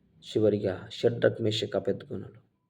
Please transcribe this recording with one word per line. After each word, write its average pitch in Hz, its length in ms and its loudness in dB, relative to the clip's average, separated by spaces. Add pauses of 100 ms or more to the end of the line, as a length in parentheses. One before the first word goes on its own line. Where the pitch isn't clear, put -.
(260)
చివరిగా 101 640 2
షడ్రక్, 117 500 0
మేషక్, 107 340 -2
అబేద్నెగోలు 98 640 -6 (280)